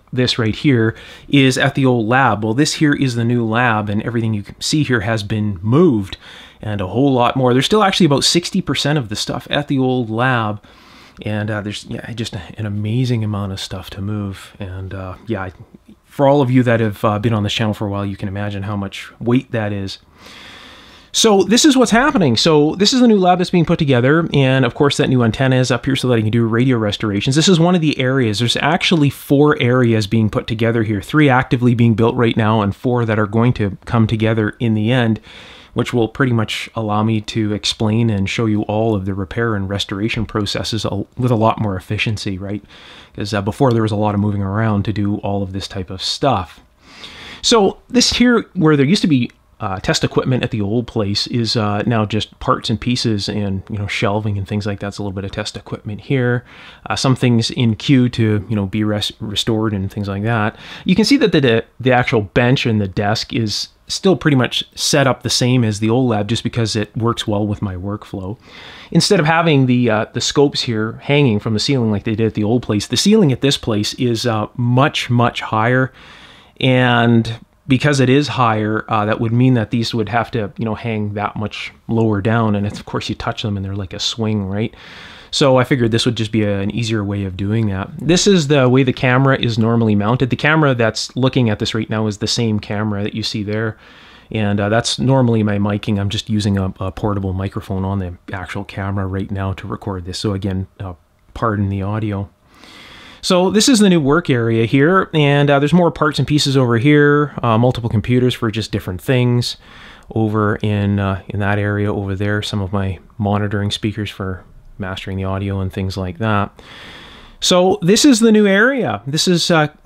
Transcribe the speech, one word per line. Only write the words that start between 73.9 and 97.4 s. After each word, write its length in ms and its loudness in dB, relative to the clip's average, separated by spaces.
is, 320 -2
uh, 180 -2
much, 540 0
much 320 2
higher. 500 0
And 800 2
because 320 2
it 100 4
is 180 4
higher, 640 0
uh, 160 0
that 140 -2
would 140 -2
mean 220 4
that 160 -2
these 200 -2
would 180 -2
have 220 -2
to, 260 -4
you 80 -6
know, 100 -4
hang 400 -6
that 200 -4
much 380 -8
lower 340 0
down. 340 0
And 120 -2
of 180 -10
course 240 -8
you 60 -4
touch 260 -8
them 160 -4
and 80 -6
they're 100 -8
like 180 -10
a 60 -12
swing, 460 -4
right? 260 -4
So 260 4
I 60 4
figured 280 0
this 160 0
would 80 0
just 160 -4
be 100 2
a, 180 -2
an 120 -4
easier 320 -2
way 220 -4
of 120 -8
doing 300 0
that. 320 -6
This 260 2
is 220 4
the 200 4
way 140 4
the 100 2
camera 460 2
is 220 -2
normally 340 2
mounted. 380 0
The 40 0
camera 380 2
that's 420 -2
looking 360 2
at 80 -2
this 160 -4
right 120 -4
now 200 -2
is 100 -4
the 80 -6
same 340 -2
camera 440 -4
that 100 -6
you 80 -6
see 220 -6
there. 340 -4
And, 280 -2
uh, 100 0
that's 280 0
normally 460 2
my 160 0
miking. 400 -2
I'm 100 -2
just 220 -6
using 260 0
a, 220 -2
a 120 -6
portable 420 -4
microphone 520 -6